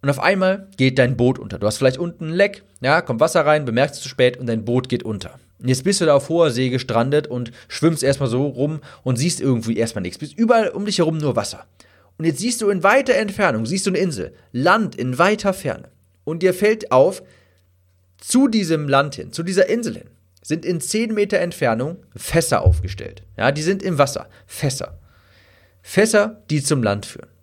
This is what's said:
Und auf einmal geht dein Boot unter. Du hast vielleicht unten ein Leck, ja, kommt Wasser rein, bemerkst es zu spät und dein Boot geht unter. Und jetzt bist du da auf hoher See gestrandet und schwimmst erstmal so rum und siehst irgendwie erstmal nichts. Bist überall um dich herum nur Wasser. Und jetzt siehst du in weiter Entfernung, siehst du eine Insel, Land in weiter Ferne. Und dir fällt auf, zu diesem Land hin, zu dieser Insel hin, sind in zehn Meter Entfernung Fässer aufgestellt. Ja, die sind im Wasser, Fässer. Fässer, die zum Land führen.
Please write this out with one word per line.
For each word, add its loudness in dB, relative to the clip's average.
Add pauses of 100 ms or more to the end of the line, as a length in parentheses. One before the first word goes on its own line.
Und -2
auf 0
einmal 0 (100)
geht 2
dein 2
Boot 2
unter. -12
Du -2
hast 0
vielleicht 2
unten -8
ein -6
Leck, 0 (160)
ja, 2
kommt -2
Wasser 2
rein, 2
bemerkst 0
es -14
zu -12
spät 2
und -8
dein -2
Boot 0
geht -2
unter. -8 (220)
Und -4
jetzt 0
bist 2
du 2
da 6
auf 2
hoher 4
See 0
gestrandet 0
und -6 (160)
schwimmst 0
erstmal 0
so 0
rum -4 (220)
und 0
siehst -2
irgendwie 0
erstmal -2
nichts. -8
Bist -14
überall 4
um -6
dich -4
herum 0
nur 0
Wasser. -6 (520)
Und -2
jetzt -2
siehst -4
du 0
in -2
weiter 4
Entfernung, -2
siehst -4
du 0
eine -2
Insel, -4 (180)
Land 0
in -6
weiter 2
Ferne. -8 (360)
Und -6
dir 4
fällt 0
auf, 4 (960)
zu 4
diesem 0
Land 2
hin, -14
zu -8
dieser 2
Insel -2
hin, -16 (320)
sind -6
in -2
zehn -2
Meter 0
Entfernung -2 (100)
Fässer 0
aufgestellt. 0 (160)
Ja, 2
die -4
sind 0
im -2
Wasser, 0 (180)
Fässer. -6 (800)
Fässer, 0
die 0
zum 0
Land -2
führen. -18 (120)